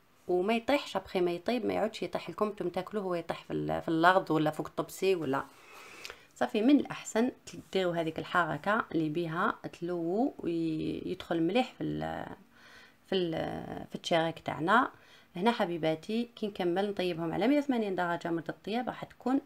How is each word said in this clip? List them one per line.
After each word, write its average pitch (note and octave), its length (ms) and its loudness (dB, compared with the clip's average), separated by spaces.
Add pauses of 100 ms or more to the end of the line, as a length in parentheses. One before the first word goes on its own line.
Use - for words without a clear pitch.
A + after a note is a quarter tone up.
(280)
وما F#3 260 2
يطيحش. C4 420 0
ابخي F#3 260 -2
ما F3 100 4
يطيب G#3+ 340 -2
ما G3 80 0
يعودش F#3+ 300 -2
يطيح F3 260 -4
لكم، G#3+ 180 0
نتوما F#3 220 -4
تاكلوه F#3+ 340 -4
هو F3+ 120 -2
يطيح E3 280 -4
في D#3+ 100 -8
ال-، D#3 280 -2
في - 60 -10
الارض E3+ 440 6
ولا D#3 200 4
فوق D#3 160 -4
الطبسي F#3+ 480 0
ولا. C#3 280 -2 (920)
صافي، A#3+ 260 0
من C4+ 180 8
الاحسن - 520 -2 (420)
ديروا F3+ 220 2
هذيك D#3+ 240 -2
الحركه E3+ 720 0
اللي D#3+ 180 0
بها E3+ 460 0 (240)
تلووا F3 600 0
ويدخل E3 1040 -2
مليح A3+ 300 0
في - 100 -10
ال-، - 520 -6 (720)
في F#3+ 80 -2
ال-، D#3+ 760 -4
في - 60 -10
التشارك E3 440 0
تاعنا. F#3+ 520 2 (440)
هنا G3+ 160 2
حبيباتي F3 840 0
كي G#3+ 120 -4
نكمل G3 420 0
نطيبهم E3+ 440 -2
على F#3 140 2
مية D4 100 6
وثمانين A3+ 380 0
درجه E3+ 360 0
مده E3 180 -2
الطياب A3+ 380 -4
راح - 160 -4
تكون - 420 0